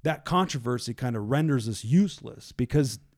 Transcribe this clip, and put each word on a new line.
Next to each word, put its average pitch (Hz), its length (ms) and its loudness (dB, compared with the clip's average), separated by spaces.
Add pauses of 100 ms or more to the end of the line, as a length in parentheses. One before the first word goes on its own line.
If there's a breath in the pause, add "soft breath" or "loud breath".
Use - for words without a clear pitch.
that 151 220 -2
controversy 123 680 0
kind 123 220 -4
of 104 140 -4
renders 139 380 2
us 107 180 -6
useless 156 640 0
because 131 480 0 (180)